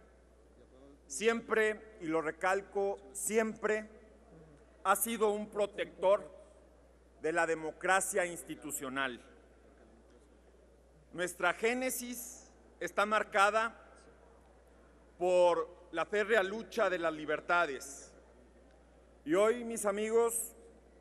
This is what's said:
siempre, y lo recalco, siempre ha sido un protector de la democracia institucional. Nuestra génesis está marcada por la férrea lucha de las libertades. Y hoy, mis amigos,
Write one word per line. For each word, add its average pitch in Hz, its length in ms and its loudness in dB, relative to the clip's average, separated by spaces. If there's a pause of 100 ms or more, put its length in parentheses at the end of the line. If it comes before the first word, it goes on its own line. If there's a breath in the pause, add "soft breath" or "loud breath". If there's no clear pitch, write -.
(1080)
siempre, 220 920 0
y 175 60 -8
lo 160 160 0
recalco, 196 760 -2 (140)
siempre 214 760 -2 (960)
ha 196 120 6
sido 220 340 0
un 208 180 -4
protector 196 840 0 (880)
de 156 100 0
la 170 140 2
democracia 175 800 0
institucional. 139 920 -6 (1900)
Nuestra 175 420 -2
génesis 247 960 -4 (300)
está 202 260 0
marcada 214 720 2 (1400)
por 175 500 4 (240)
la 160 120 0
férrea 208 380 2
lucha 202 480 -2
de 180 80 -2
las 165 160 -2
libertades. 151 1000 -2 (1120)
Y 151 100 0
hoy, 226 300 4
mis 226 220 -4
amigos, 220 680 0 (480)